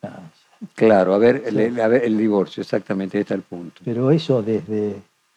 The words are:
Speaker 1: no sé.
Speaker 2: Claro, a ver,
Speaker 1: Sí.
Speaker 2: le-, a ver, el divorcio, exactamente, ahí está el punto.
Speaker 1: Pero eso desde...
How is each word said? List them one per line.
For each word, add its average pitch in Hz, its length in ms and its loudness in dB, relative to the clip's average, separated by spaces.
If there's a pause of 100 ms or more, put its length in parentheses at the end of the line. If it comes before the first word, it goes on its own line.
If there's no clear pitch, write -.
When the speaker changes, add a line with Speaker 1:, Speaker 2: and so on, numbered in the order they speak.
Speaker 1:
no 202 60 -12
sé. - 640 -20
Speaker 2:
Claro, 95 400 4
a 101 40 2
ver, 123 280 4
Speaker 1:
Sí. 117 60 -6
Speaker 2:
le-, 117 300 0
a 110 60 2
ver, 120 160 2
el 110 140 0
divorcio, 104 440 0
exactamente, 98 560 -4
ahí 104 40 0
está 101 140 -4
el 95 60 -6
punto. 87 440 -16
Speaker 1:
Pero 123 260 0
eso 147 300 2
desde... 104 600 -4 (360)